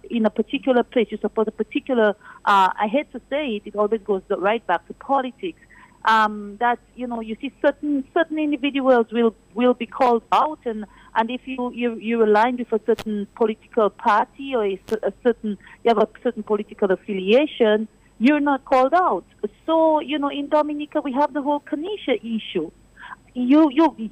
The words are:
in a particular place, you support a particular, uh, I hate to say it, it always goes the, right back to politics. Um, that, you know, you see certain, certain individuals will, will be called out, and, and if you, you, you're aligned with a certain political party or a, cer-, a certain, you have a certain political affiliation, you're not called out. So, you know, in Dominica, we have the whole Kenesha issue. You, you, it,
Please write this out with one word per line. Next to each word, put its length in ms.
in 160
a 40
particular 540
place, 280
you 60
support 320
a 20
particular, 640
uh, 280
I 160
hate 220
to 80
say 280
it, 80
it 100
always 280
goes 260
the, 80
right 280
back 220
to 60
politics. 640
Um, 500
that, 200
you 120
know, 120
you 220
see 100
certain, 500
certain 240
individuals 760
will, 240
will 180
be 140
called 340
out, 340
and, 200
and 160
if 160
you, 260
you, 220
you're 300
aligned 340
with 140
a 120
certain 480
political 560
party 640
or 120
a, 220
cer-, 140
a 100
certain, 340
you 40
have 100
a 100
certain 220
political 480
affiliation, 960
you're 200
not 260
called 280
out. 320
So, 340
you 200
know, 100
in 180
Dominica, 540
we 120
have 200
the 80
whole 200
Kenesha 600
issue. 460
You, 380
you, 260
it, 140